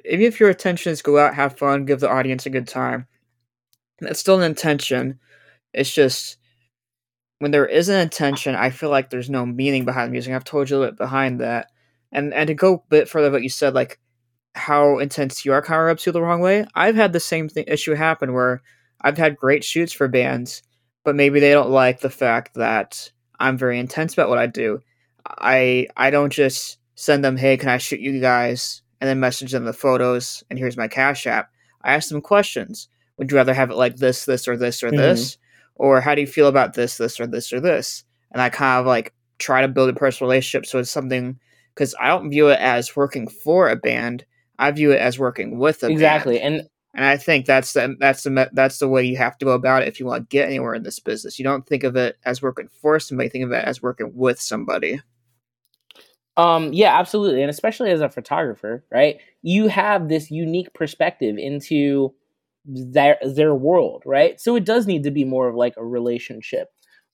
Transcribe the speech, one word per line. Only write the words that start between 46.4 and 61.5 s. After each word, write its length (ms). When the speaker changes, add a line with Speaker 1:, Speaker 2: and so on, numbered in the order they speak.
Speaker 2:
and 100
Speaker 1:
And 140
I 100
think 300
that's 260
the, 260
that's 260
the 60
me-, 220
that's 260
the 100
way 160
you 120
have 220
to 80
go 60
about 300
it 60
if 120
you 40
wanna 240
get 200
anywhere 260
in 80
this 160
business. 400
You 60
don't 220
think 180
of 120
it 280
as 180
working 260
for 180
somebody, 300
think 140
of 80
it 120
as 160
working 340
with 240
somebody. 640
Speaker 2:
Um, 360
yeah, 260
absolutely. 440
And 80
especially 400
as 100
a 80
photographer, 800
right? 280
You 260
have 400
this 220
unique 440
perspective 640
into 760